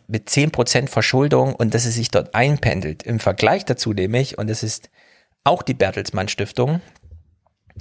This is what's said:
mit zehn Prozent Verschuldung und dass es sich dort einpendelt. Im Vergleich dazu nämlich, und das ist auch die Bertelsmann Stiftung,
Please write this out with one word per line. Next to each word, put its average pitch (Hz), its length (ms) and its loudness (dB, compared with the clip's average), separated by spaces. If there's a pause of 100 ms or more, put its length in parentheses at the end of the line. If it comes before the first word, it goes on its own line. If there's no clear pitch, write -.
mit - 240 -6
zehn 147 200 4
Prozent 127 380 0
Verschuldung 131 640 2
und 113 200 0
dass 120 100 2
es 117 120 0
sich 117 140 -4
dort - 240 0
einpendelt. 104 680 0
Im 113 180 -2
Vergleich 113 460 2
dazu 117 260 -2
nämlich, 104 460 -2
und 107 100 -4
das 113 140 -4
ist - 260 -6 (560)
auch 156 160 4
die 127 140 -4
Bertelsmann 98 540 -2
Stiftung, 127 520 -2 (1000)